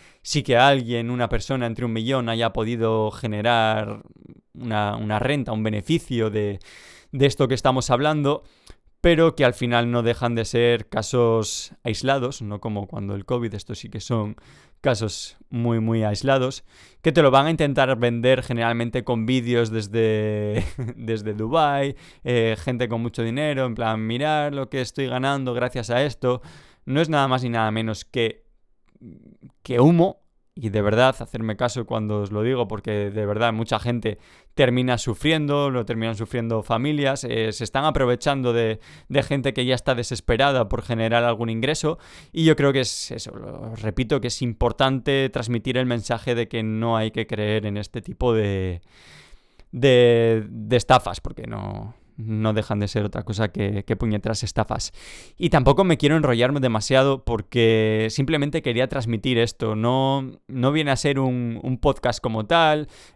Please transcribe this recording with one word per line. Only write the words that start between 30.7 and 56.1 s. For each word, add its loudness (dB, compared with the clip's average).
verdad, 4
hacerme -6
caso -2
cuando -4
os -6
lo -2
digo, 0
porque -4
de -4
verdad 0
mucha -2
gente -2
termina 2
sufriendo, 0
lo -2
terminan -4
sufriendo -4
familias, -2
eh, -2
se -8
están -2
aprovechando 0
de, 0
de 0
gente -2
que -2
ya 0
está 0
desesperada 0
por -4
generar 0
algún 0
ingreso, -2
y 0
yo 6
creo 2
que 2
es -6
eso, -12
lo -14
repito, -2
que -4
es -8
importante 0
transmitir -4
el 0
mensaje -2
de -2
que -4
no -2
hay -2
que -4
creer -2
en -4
este -10
tipo 0
de, -2
de, 6
de -2
estafas, 2
porque -10
no, -8
no 0
dejan -2
de 0
ser -2
otra -6
cosa -2
que, -4
que -2
puñeteras -2
estafas. -4
Y 0
tampoco 6
me 4
quiero 4